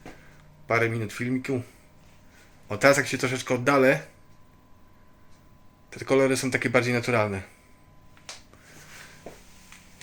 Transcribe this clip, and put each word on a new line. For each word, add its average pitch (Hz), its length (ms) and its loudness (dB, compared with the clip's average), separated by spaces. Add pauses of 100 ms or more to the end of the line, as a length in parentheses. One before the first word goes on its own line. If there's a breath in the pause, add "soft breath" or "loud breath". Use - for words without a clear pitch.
(680 loud breath)
parę 117 220 2
minut 113 240 -6
filmiku. 127 480 -4 (1080 soft breath)
O, 104 80 -6
teraz 139 200 6
jak 127 100 -2
się 131 100 -4
troszeczkę 127 380 -2
oddalę, 135 440 4 (1900)
te - 140 -12
kolory 135 320 2
są 131 140 -4
takie 127 180 -2
bardziej 123 240 2
naturalne. 107 480 0 (2500 loud breath)